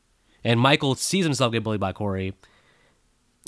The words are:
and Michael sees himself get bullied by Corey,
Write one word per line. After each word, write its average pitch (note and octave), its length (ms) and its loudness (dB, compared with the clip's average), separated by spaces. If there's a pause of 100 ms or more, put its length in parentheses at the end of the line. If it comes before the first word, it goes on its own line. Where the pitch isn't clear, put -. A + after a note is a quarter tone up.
(440)
and A#2 140 4
Michael C3+ 360 4
sees F#3 300 -2
himself B2+ 280 0
get A2+ 100 -2
bullied G#2+ 180 -2
by F#2+ 120 -2
Corey, F#2+ 420 -4 (1120)